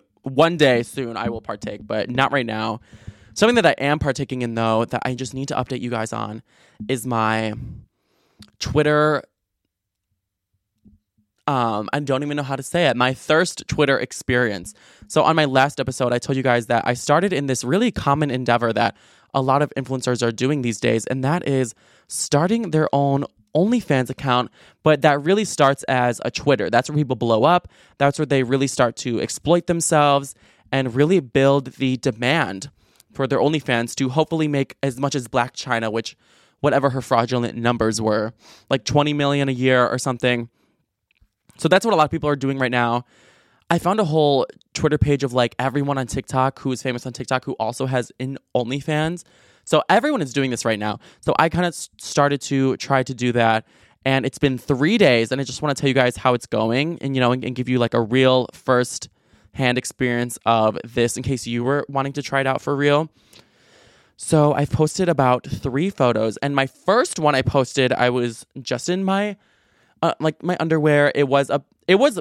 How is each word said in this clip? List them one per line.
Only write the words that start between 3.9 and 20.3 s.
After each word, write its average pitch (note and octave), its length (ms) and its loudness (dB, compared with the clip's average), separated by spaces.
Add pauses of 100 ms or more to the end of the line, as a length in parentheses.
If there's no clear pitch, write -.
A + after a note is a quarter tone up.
partaking C3 440 -4
in, A#2 100 -4
though, A2+ 320 0
that - 180 -6
I B2+ 120 -4
just B2 180 -8
need C3 140 -8
to - 80 -6
update B2 260 -6
you A#2 80 -8
guys A2+ 240 -6
on A2 300 -8 (440)
is B2 180 -4
my A2 480 0 (1080)
Twitter, D3+ 640 2 (2250)
um, A2+ 440 -2
I C#3+ 80 -2
don't C3+ 220 -2
even D3 160 -6
know D3 60 -6
how C3+ 120 -8
to C3 80 -10
say E3+ 220 0
it, B2+ 100 2
my B2+ 180 2
Thirst - 540 0
Twitter C#3 300 2
experience. G#2+ 800 -2 (320)
So - 160 2
on D#3+ 120 4
my D#3 100 2
last C3+ 340 2
episode, B2+ 340 -2
I B2 60 0
told C3+ 180 -2
you C3 60 -2
guys A#2+ 240 2
that A#2+ 180 0
I B2 80 0
started E3 400 0
in C#3 140 -2
this C3 160 -2
really G3 280 2
common D3 380 0
endeavor A#2+ 420 0
that A2 240 0 (380)
a C3+ 80 2
lot C3+ 220 2
of C#3+ 120 -6
influencers B2+ 460 -4
are A#2 100 0